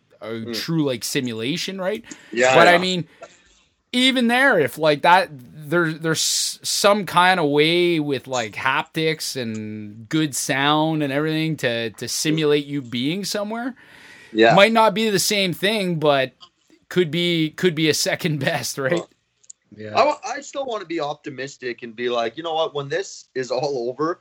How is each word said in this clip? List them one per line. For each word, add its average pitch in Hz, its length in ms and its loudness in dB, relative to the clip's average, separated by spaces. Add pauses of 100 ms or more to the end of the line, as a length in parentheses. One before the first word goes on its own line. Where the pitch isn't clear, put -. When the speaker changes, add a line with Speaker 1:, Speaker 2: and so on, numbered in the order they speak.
(200)
Speaker 1:
a 104 100 -14
Speaker 2:
Mm. 113 300 -8
Speaker 1:
true, 165 240 -2
like, 127 200 -4
simulation, 139 760 -6
right? 208 240 -4 (280)
Speaker 2:
Yeah, 127 240 4
Speaker 1:
But 170 100 10
I 175 60 10
Speaker 2:
yeah. 175 60 8
Speaker 1:
mean, 185 300 -2 (840)
even 254 360 2
there, 247 300 4
if, 143 200 0
like, 151 240 2
that, 180 300 6
there, 151 600 -2
there's 160 260 -2
s-, - 440 -4
some 202 420 2
kind 180 340 4
of 160 120 2
way 165 500 2
with, 143 260 -4
like, 117 280 -4
haptics 156 880 -4
and 107 680 -10
good 156 260 -2
sound 151 680 0
and 139 100 -2
everything 156 460 -2
to, 117 320 -2
to 117 180 -10
simulate 151 560 0
you 143 160 -8
being 131 440 -4
somewhere. 226 500 -8 (580)
Speaker 2:
Yeah. 113 220 6
Speaker 1:
Might 202 180 8
not 220 220 4
be 220 160 2
the 190 80 2
same 190 340 0
thing, 185 440 0
but 143 360 2 (560)
could 180 220 0
be, 170 400 0
could 180 240 0
be 156 160 2
a 139 40 2
second 156 460 -2
<laughs> - 40 -4
best, 147 340 -4
right? 143 240 -2 (760)
Speaker 3:
Yeah. 107 220 -6
Speaker 2:
I 247 80 6
wa-, 294 200 -2
I 262 140 -8
still 277 240 -10
wanna 214 220 -8
be 160 140 -6
optimistic 139 840 -10
and 113 140 -14
be 123 140 -4
like, 117 260 -2
"You 160 60 -12
know 165 120 -8
what? 160 200 -2
When 143 160 -8
this - 440 -8
is 127 160 -6
all 131 380 -4
over, 151 320 -4